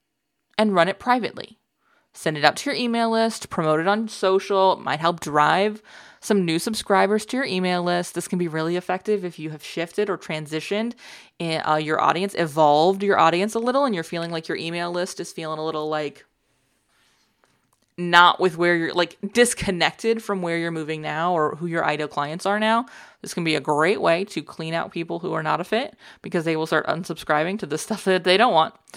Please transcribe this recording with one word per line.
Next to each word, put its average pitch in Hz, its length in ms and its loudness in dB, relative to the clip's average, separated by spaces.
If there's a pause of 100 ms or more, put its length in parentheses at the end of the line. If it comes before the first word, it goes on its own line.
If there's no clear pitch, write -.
(580)
and 214 160 2
run 170 140 4
it - 120 -4
privately. - 600 -4 (540)
Send 156 240 -4
it 143 60 0
out 143 140 4
to - 120 -6
your - 80 -2
email 233 320 0
list, 226 400 -2
promote 156 300 0
it 165 80 -2
on 214 220 0
social. 190 640 2
It - 60 -4
might 143 200 -4
help 170 220 0
drive 165 600 2 (380)
some 196 260 2
new 160 140 0
subscribers 208 640 2
to 254 120 -6
your 269 80 -2
email 185 380 0
list. 175 300 -2
This 170 140 -6
can 185 100 -2
be 175 120 0
really 160 260 -2
effective 185 480 -2
if 175 160 -8
you 156 100 -8
have 147 140 -12
shifted 180 460 -4
or 175 80 -2
transitioned 160 760 -4 (460)
in, 165 260 -2
uh, 156 120 2
your 156 240 0
audience, 180 340 0
evolved 156 640 4
your 202 160 4
audience 175 380 4
a 226 40 -2
little, 247 260 2
and 226 100 0
you're 165 80 -4
feeling 170 260 -6
like 165 180 -6
your 175 100 -4
email 175 340 -6
list 175 280 -4
is 170 120 -10
feeling 156 260 -8
a 156 80 -4
little, 156 240 -4
like, 151 360 -4 (1700)
not 175 420 6
with 170 180 0
where 175 180 2
you're, 165 180 -2
like, 170 240 -2 (160)
disconnected 226 880 0
from 196 200 -4
where 170 160 -2
you're 165 140 -4
moving 156 300 -6
now 156 340 -2
or 151 200 0
who 160 100 -6
your 165 200 -2
ideal 151 220 -4
clients 147 380 -8
are 202 140 -2
now. 226 260 0 (360)
This - 120 -12
can 175 100 -4
be 160 120 0
a 147 60 -2
great 156 400 2
way 165 240 2
to - 180 -8
clean 160 300 -10
out 165 180 -6
people 170 280 -8
who 165 140 -6
are 160 100 -4
not 156 180 -2
a - 20 -8
fit 240 320 -4 (260)
because 170 240 -4
they 165 100 0
will 156 100 -2
start 156 220 0
unsubscribing 160 720 -2
to 170 60 -10
the 151 120 -4
stuff - 260 -8
that 185 200 2
they 180 140 4
don't 226 160 4
want. 156 200 4 (240)